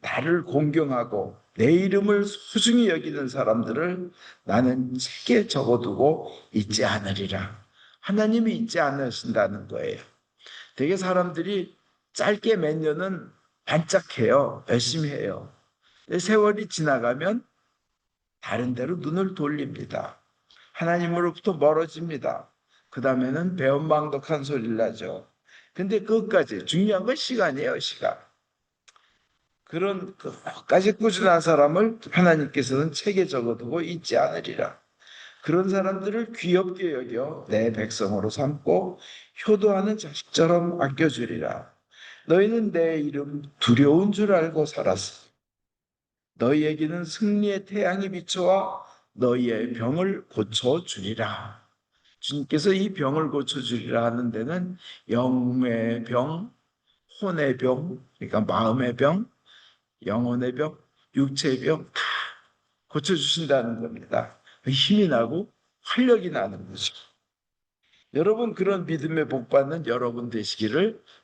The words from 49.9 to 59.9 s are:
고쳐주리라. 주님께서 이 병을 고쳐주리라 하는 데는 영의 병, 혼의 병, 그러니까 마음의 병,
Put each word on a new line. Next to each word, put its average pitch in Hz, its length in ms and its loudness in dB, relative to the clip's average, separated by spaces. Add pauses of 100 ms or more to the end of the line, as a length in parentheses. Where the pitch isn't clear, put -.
고쳐주리라. 110 1400 -4 (540)
주님께서 147 520 0
이 190 200 0
병을 151 380 0
고쳐주리라 123 760 -2
하는 120 260 -2
데는 170 460 -4 (320)
영의 123 960 0
병, 147 480 -2 (720)
혼의 156 340 0
병, 131 480 -2 (140)
그러니까 104 240 -4
마음의 117 540 0
병, 160 340 2 (760)